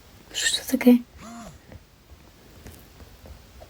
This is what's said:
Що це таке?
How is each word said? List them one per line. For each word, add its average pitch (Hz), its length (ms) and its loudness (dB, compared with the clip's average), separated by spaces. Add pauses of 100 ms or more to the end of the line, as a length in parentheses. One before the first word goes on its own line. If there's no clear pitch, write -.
(340)
Що - 220 -2
це - 220 -2
таке? 247 200 8 (2750)